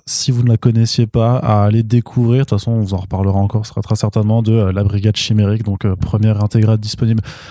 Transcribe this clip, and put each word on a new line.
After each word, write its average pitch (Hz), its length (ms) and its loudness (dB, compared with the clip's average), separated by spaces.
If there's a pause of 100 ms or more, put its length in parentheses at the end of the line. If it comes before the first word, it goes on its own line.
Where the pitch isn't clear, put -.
si - 260 -4
vous 120 120 0
ne 120 60 2
la 113 80 4
connaissiez 113 500 2
pas, 117 300 0
à 107 260 2
aller 107 180 2
découvrir. 120 600 0
De - 60 -4
toute 101 100 0
façon, 117 140 -4
on 110 80 0
vous 98 120 -4
en 92 40 0
reparlera 98 420 -2
encore, 107 260 -2
ce - 60 -14
sera 107 100 -6
très 110 140 -2
certainement 110 460 0
de, 110 100 0
euh, 107 220 2
La 101 100 0
Brigade 101 320 0
Chimérique, 107 480 0
donc, 98 220 -4
euh, 95 100 0
première 104 480 0
intégrale 107 340 2
disponible 110 440 -2 (300)